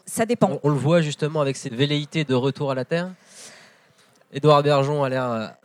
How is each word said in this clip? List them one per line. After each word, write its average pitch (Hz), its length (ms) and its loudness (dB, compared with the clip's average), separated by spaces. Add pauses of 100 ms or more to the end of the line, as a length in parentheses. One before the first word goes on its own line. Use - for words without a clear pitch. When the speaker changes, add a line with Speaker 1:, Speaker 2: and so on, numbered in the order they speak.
Speaker 1:
ça 226 200 -4
dépend. 220 260 2
Speaker 2:
On, 147 100 -8
on 143 60 0
le 147 100 2
voit 160 220 2
justement 151 400 -2
avec 139 160 -2
ces 135 140 -12
velléités 147 520 -2
de 135 140 -2
retour 135 340 -2
à 131 60 -4
la 127 80 -4
terre. 175 240 -4 (1200)
Édouard 143 300 6
Bergeon 143 400 2
a 135 60 0
l'air, 131 200 -2
euh, 113 180 -4 (180)